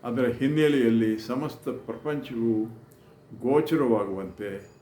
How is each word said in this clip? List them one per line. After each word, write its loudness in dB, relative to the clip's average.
ಅದರ 0
ಹಿನ್ನೆಲೆಯಲ್ಲಿ 4
ಸಮಸ್ತ -6
ಪ್ರಪಂಚವು -4
ಗೋಚರವಾಗುವಂತೆ 0